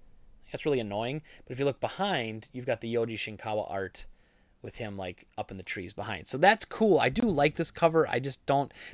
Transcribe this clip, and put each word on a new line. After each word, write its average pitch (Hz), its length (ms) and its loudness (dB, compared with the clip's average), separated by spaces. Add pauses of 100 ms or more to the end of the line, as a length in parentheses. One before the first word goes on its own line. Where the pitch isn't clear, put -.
(500)
That's - 160 -6
really 139 140 2
annoying. 113 420 -2 (220)
But - 80 -12
if 123 60 -8
you 139 60 0
look 139 160 0
behind, 120 720 -4
you've 123 140 -10
got 120 160 -2
the 117 120 -4
Yoji 113 200 0
Shinkawa 107 560 -4
art 98 360 -8 (540)
with - 160 -14
him, 104 220 -8
like, 92 280 -10 (120)
up 104 120 -8
in 98 60 -10
the 92 60 -10
trees 90 320 -10
behind. 101 340 -8
So - 80 -4
that's 196 300 4
cool. 190 340 4
I 120 80 6
do 139 140 -2
like 156 340 4
this 165 140 -2
cover. 160 360 4
I - 120 0
just 135 260 -6
don't – 139 280 2 (220)